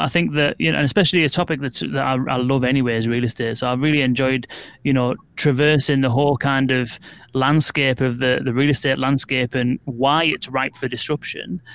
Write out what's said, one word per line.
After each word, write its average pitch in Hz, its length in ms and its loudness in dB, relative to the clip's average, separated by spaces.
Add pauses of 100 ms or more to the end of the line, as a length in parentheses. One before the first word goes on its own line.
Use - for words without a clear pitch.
I - 0 -
think 165 280 0
that, 147 240 2
you 160 120 0
know, 147 60 0
and 147 80 2
especially 170 400 2
a 139 40 2
topic 165 300 -2
that's, 135 220 -6
that 135 300 -2
I, 131 40 0 (200)
I - 20 -2
love 127 260 2
anyway 123 340 2
is 113 100 -2
real 120 180 0
estate. 117 320 -4
So 127 100 -4
I 123 60 0
really 147 280 2
enjoyed, 131 460 0 (360)
you 143 100 2
know, 123 220 2 (200)
traversing 143 680 2
the 131 160 2
whole 143 200 2
kind 135 340 0
of 127 280 -2 (340)
landscape 135 680 2
of 127 200 0
the, 131 260 2
the 120 80 -2
real 139 160 2
estate 135 280 0
landscape 131 580 -2
and 123 300 0
why 135 340 0 (140)
it's - 140 -10
ripe 131 280 -4
for 131 120 -6
disruption - 760 -8 (140)